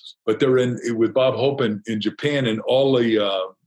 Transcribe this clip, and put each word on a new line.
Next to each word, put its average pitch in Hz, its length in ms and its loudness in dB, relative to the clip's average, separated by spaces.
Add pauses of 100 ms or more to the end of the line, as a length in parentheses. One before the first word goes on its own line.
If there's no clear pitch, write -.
(240)
but 220 140 -2
they're 127 200 4
in, 123 200 0 (180)
with 110 160 0
Bob 131 220 2
Hope 139 260 0
in, 107 260 -2
in 110 140 -4
Japan, 131 460 -2
and 110 140 -2
all 131 360 2
the, 117 220 2
uh, 98 220 -2 (260)